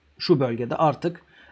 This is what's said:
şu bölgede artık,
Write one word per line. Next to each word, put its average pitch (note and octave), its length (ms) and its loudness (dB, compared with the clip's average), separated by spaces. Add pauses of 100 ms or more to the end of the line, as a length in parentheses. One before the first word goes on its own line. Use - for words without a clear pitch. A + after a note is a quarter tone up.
(180)
şu D#3 220 2
bölgede A#2+ 360 -2
artık, D#3+ 460 -2 (300)